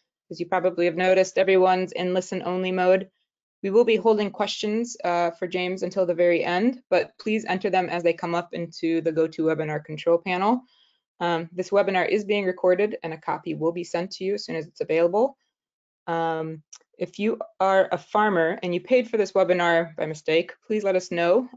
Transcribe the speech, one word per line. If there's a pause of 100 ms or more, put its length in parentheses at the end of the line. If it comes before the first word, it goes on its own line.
(320)
As
you
probably
have
noticed,
everyone's
in
listen
only
mode. (560)
We
will
be
holding
questions,
uh,
for
James
until
the
very
end,
but
please
enter
them
as
they
come
up
into
the
GoToWebinar
control
panel. (580)
Um,
this
webinar
is
being
recorded
and
a
copy
will
be
sent
to
you
as
soon
as
it's
available. (680)
Um, (380)
if
you (200)
are
a
farmer
and
you
paid
for
this
webinar
by
mistake, (160)
please
let
us
know,